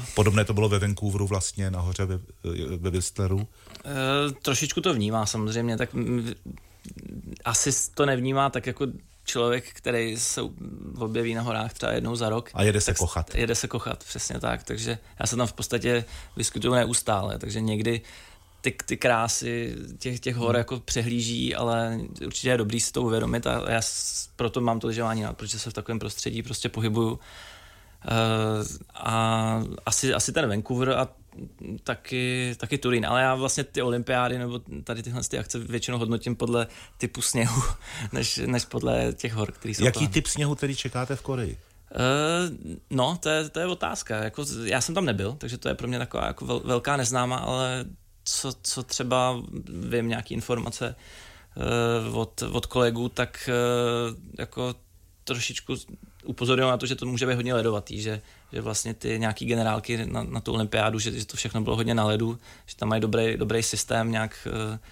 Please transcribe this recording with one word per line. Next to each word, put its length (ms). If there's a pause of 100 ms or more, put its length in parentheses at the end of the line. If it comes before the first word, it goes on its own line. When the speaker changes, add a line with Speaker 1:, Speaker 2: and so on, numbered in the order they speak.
(140)
Speaker 1:
Podobné 300
to 100
bylo 140
ve 100
Vancouveru 480
vlastně, 440
nahoře 340
ve, 100
eh, 640
ve 140
Whistleru? 580 (360)
Speaker 2:
Eh, 480 (100)
trošičku 380
to 140
vnímá 320
samozřejmě, 500
tak, 180
mm, 360 (1120)
asi 280
s-, 160
to 180
nevnímá 440
tak 160
jako 200 (380)
člověk, 480
který 440
se 260
u-, 120 (440)
objeví 360
na 80
horách 300
třeba 200
jednou 240
za 120
rok. 260
Speaker 1:
A 80
jede 180
se 60
Speaker 2:
Tak 100
s-, 40
Speaker 1:
kochat. 340
Speaker 2:
jede 200
se 140
kochat, 360
přesně 360
tak. 240
Takže 340 (220)
já 60
se 100
tam 100
v 60
podstatě 520 (320)
vyskytuju 380
neustále, 640
takže 220
někdy 400 (640)
ty, 120 (100)
ty 100
krásy 800 (220)
těch, 220
těch 160
hor 180
Speaker 1:
Hmm. 40
Speaker 2:
jako 220
přehlíží, 760
ale 460 (260)
určitě 220
je 80
dobrý 240
si 120
to 100
uvědomit 440
a 240
já 120
s-, 540
proto 240
mám 200
to 60
lyžování 380
rád, 120
protože 220
se 120
v 20
takovém 260
prostředí 440
prostě 260
pohybuju. 500 (840)
Eh, 600 (300)
a 680 (240)
asi, 280
asi 180
ten 160
Vancouver 420
a 180 (760)
taky, 760
taky 200
Turín. 280
Ale 160
já 120
vlastně 300
ty 180
olympiády 560
nebo 220 (240)
tady 180
tyhle 200
ty 160
akce 200
většinou 400
hodnotím 380
podle 300 (320)
typu 240
sněhu, 400 (240)
<laughs> 260
než, 340
než 180
podle 480
těch 200
hor, 200
který 220
jsou 100
Speaker 1:
Jaký 140
Speaker 2:
kolem. 140
Speaker 1:
typ 140
sněhu 280
tedy 220
čekáte 400
v 60
Koreji? 360 (340)
Speaker 2:
Eh, 840 (140)
no, 320
to 60
je, 200
to 120
je 60
otázka. 580
Jako 200
z-, 220
já 140
jsem 140
tam 100
nebyl, 280
takže 260
to 100
je 60
pro 140
mě 100
taková 280
jako 200
vel-, 180
velká 320
neznáma, 400
ale 480 (400)
co, 280 (100)
co 200
třeba 600 (460)
vím, 200
nějaký 260
informace, 600 (600)
eh, 560
od, 300
od 240
kolegů, 420
tak, 440
eh, 640 (220)
jako 360 (500)
trošičku 500 (500)
upozorňuji 460
na 60
to, 100
že 100
to 100
může 200
být 80
hodně 200
ledovatý, 480
že, 180 (320)
že 80
vlastně 340
ty 240
nějaký 280
generálky 600
na, 160
na 180
tu 120
olympiádu, 460
že, 140
že 140
to 100
všechno 240
bylo 160
hodně 180
na 100
ledu, 340 (280)
že 100
tam 120
mají 120
dobrý, 360
dobrý 260
systém, 480
nějak, 380 (260)
eh, 40 (140)